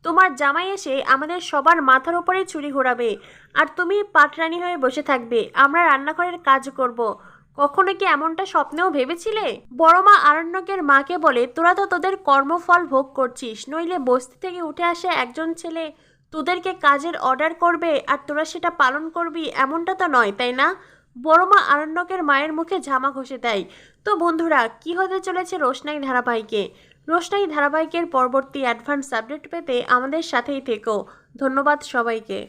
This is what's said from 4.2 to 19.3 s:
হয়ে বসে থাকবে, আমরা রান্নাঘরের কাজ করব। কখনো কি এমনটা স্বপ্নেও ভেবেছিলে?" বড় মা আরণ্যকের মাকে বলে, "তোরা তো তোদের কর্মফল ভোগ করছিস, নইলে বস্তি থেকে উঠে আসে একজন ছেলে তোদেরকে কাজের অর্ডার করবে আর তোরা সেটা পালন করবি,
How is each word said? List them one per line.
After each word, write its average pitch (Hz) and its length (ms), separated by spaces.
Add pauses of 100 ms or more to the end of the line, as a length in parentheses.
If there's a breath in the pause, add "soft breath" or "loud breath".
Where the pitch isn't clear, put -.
হয়ে 359 160
বসে 269 260
থাকবে, 233 500
আমরা 277 320
রান্নাঘরের 320 540
কাজ 269 300
করব। 240 500 (380 loud breath)
কখনো 285 360
কি 381 120
এমনটা 320 400
স্বপ্নেও 320 440
ভেবেছিলে?" 330 720 (160)
বড় 330 240
মা 403 140
আরণ্যকের 349 680
মাকে 285 340
বলে, 262 300
"তোরা 330 260
তো 392 120
তোদের 381 320
কর্মফল 339 680
ভোগ 269 280
করছিস, 254 560
নইলে 330 300
বস্তি 254 420
থেকে 359 200
উঠে 320 220
আসে 339 240
একজন 311 460
ছেলে 330 380 (400 soft breath)
তোদেরকে 349 420
কাজের 302 440
অর্ডার 269 360
করবে 330 540
আর 285 100 (100)
তোরা 302 180
সেটা 311 240
পালন 285 400
করবি, 330 460